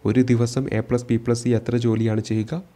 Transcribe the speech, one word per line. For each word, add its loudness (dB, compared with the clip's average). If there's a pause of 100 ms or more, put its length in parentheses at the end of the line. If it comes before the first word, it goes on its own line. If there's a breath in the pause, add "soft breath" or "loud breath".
ഒരു 4 (120)
ദിവസം 0 (120)
A 0 (100)
plus 0
B 2
plus 0
C 0 (100)
എത്ര -2 (100)
ജോലിയാണ് 2
ചെയ്യുക? -2 (220)